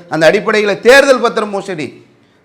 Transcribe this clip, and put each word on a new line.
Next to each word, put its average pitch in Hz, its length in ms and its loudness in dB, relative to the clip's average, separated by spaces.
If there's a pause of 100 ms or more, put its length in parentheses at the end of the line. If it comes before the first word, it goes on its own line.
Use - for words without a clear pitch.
அந்த 160 160 0
அடிப்படையில் 202 540 0
தேர்தல் 269 400 4
பத்திரம் 214 300 -4
மோசடி, 185 560 -10 (400)